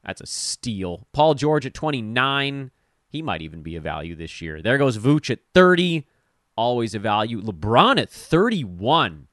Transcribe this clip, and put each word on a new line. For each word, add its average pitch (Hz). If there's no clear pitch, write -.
That's 95
a -
steal. -
Paul 151
George 147
at -
twenty-nine. 139
He 151
might 92
even 78
be 80
a 82
value 78
this 80
year. 80
There 123
goes 131
Vooch 139
at 123
thirty. 180
Always 117
a 104
value. 110
LeBron 113
at 120
thirty-one. 123